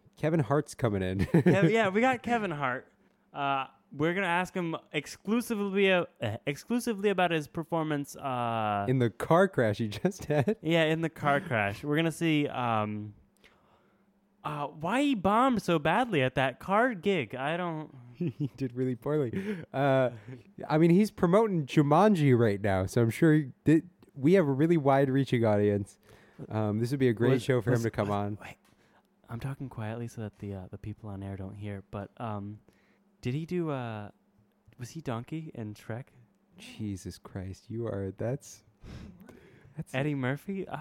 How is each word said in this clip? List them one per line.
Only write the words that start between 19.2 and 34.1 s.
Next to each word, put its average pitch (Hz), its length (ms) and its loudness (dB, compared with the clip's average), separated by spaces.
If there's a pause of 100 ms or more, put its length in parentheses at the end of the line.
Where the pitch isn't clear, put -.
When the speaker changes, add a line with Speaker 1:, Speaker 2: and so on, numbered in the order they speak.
Speaker 1:
Uh, 135 380 2 (580)
I 156 100 2
mean, 170 120 6
he's 196 200 6
promoting 185 560 2
Jumanji 151 720 6
right 104 220 2
now, 95 260 2
so 120 160 2
I'm 117 80 4
sure 156 240 4
he 151 120 2 (180)
did, 160 240 4 (260)
we 139 200 4
have 185 120 6
a 139 60 0
really 165 240 4
wide-reaching 135 680 4
audience. 104 520 2 (540)
Um, 107 300 -2
this 117 100 -2
would 143 100 -2
be 131 80 4
a 120 60 4
great 120 180 4
Speaker 2:
Was, 123 100 2
Speaker 1:
show 127 200 0
for 117 80 0
Speaker 2:
was, 120 100 2
Speaker 1:
him 113 40 -2
to 113 60 0
come 104 180 -2
Speaker 2:
was, 101 60 0
Speaker 1:
on. 101 280 -4
Speaker 2:
wait, - 140 -18 (760)
I'm 117 100 -8
talking 135 300 -8
quietly 113 380 -8
so - 140 -14
that 104 160 -10
the, 101 160 -8
uh, 95 60 -10 (100)
the 101 80 -14
people 107 320 -12
on 98 120 -10
air 98 140 -8
don't 95 180 -10
hear, 101 360 -10
but, 101 280 -10
um, 104 400 -8 (640)
did 123 120 -4
he 160 120 -6
do, 170 240 -4
uh, 113 380 -8 (720)